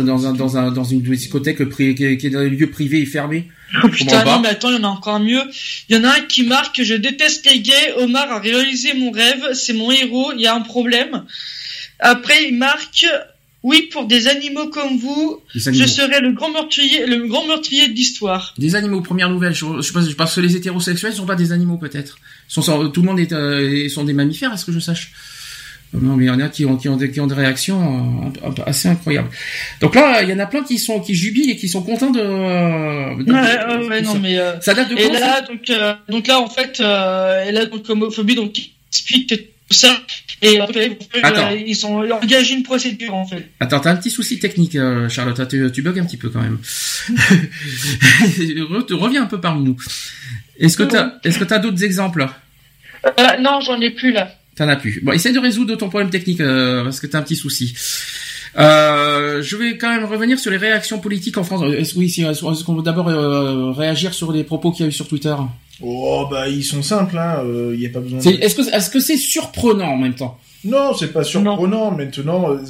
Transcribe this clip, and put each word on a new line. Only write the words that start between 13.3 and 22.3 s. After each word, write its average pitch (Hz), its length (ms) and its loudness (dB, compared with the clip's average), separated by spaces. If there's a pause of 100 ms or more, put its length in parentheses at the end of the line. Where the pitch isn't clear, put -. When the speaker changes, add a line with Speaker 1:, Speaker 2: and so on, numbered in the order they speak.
Speaker 2:
oui, 302 280 4
pour 269 160 -6
des 233 200 2
animaux 285 420 -2
comme 277 300 -2
vous, 294 420 -4 (140)
Speaker 1:
Des 113 140 -2
animaux. 262 180 4
Speaker 2:
je - 20 4
serai 277 320 2
le 254 120 2
grand 311 180 -4
meurtrier, 294 560 0
le 240 200 0
grand 285 200 -2
meurtrier 311 420 0
de 226 60 -4
l'histoire. 214 640 -4
Speaker 1:
Des 156 160 0
animaux, 202 260 -2
première 180 300 0
nouvelle, 175 240 0
je, - 100 -6 (160)
je 143 120 -4
pense, 170 220 0
parce 160 200 -2
que 185 60 0
les 175 160 4
hétérosexuels 180 580 -4
sont 190 100 -8
pas 185 120 -2
des 170 160 0
animaux, 175 260 0
peut-être. 143 400 -10 (300)